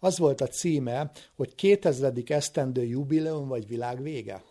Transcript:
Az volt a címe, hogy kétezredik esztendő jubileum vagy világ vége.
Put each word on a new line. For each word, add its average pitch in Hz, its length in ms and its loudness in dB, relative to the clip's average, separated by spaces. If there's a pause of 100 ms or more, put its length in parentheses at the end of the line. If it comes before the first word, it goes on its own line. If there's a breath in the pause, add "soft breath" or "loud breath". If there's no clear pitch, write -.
Az 180 180 2
volt 147 220 4
a 135 60 2
címe, 143 640 -2 (260 loud breath)
hogy - 180 -4
kétezredik 139 760 2
esztendő 135 540 0
jubileum 143 640 -2
vagy 117 180 -4
világ 120 360 -6
vége. 110 480 -8